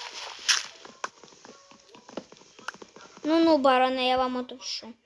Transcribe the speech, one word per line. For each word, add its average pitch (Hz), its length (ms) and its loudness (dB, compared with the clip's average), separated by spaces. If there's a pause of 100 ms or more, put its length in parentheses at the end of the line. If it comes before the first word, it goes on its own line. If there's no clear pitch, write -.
(3250)
Ну-ну, 320 340 4
бароне, 254 500 2
я 254 100 2
вам 254 180 0
отпущу. 247 580 -10 (120)